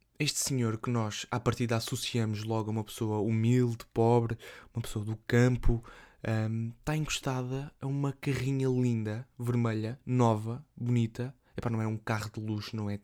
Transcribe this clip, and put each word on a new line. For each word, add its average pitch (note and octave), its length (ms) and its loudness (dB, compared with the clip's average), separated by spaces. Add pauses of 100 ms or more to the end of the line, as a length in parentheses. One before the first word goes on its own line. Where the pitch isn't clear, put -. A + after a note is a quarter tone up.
(180)
este D3+ 220 0
senhor A#2 400 0
que - 100 -4
nós, A2+ 400 -2
à B2 100 -2
partida, A#2 360 0
associamos A2 680 -2
logo A2 260 -2
a - 20 -4
uma A2 120 -2
pessoa G#2+ 360 -2
humilde, A#2 760 2
pobre, A2+ 440 4 (360)
uma A2+ 80 -2
pessoa G#2+ 220 -6
do G#2+ 140 -4 (100)
campo, A#2+ 560 4 (680)
hum, A2+ 220 -4 (120)
tá D3+ 120 -2
encostada C3+ 840 -4
a C3+ 60 -8
uma C#3 280 -2
carrinha C3 560 0
linda, A#2+ 580 0 (100)
vermelha, A#2 680 0
nova, A#2 600 2 (100)
bonita. A#2+ 600 0 (200)
Epá, A#2 160 -2
não A2 100 0
é A2 60 0
um A2 100 -2
carro G#2+ 320 -4
de - 100 -10
luxo, G#2+ 360 -4
não G#2+ 120 -4
é G2+ 160 -4